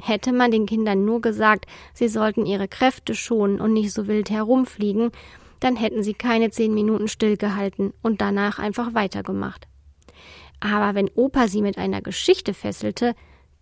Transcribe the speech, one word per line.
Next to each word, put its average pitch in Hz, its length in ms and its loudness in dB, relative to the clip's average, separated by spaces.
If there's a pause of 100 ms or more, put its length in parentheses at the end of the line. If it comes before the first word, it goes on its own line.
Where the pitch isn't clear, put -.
Hätte 220 300 -2
man 247 180 4
den 220 160 2
Kindern 208 400 0
nur 226 160 0
gesagt, 214 460 2 (260)
sie 240 140 0
sollten 220 400 0
ihre 196 200 -2
Kräfte - 460 0
schonen 202 480 0
und 220 120 2
nicht 214 200 0
so 202 140 -4
wild 208 240 0
herumfliegen, 214 800 2 (480)
dann 254 160 2
hätten 220 260 -2
sie 208 140 -4
keine 226 340 2
zehn 220 240 0
Minuten 214 340 2
stillgehalten 202 920 -2
und 226 200 0
danach 202 360 0
einfach 226 380 -4
weitergemacht. 196 720 -4 (960)
Aber 208 340 0
wenn 202 180 0
Opa 254 340 2
sie 202 140 -2
mit 202 160 -2
einer 190 240 -4
Geschichte - 540 0
fesselte, 214 580 -4 (480)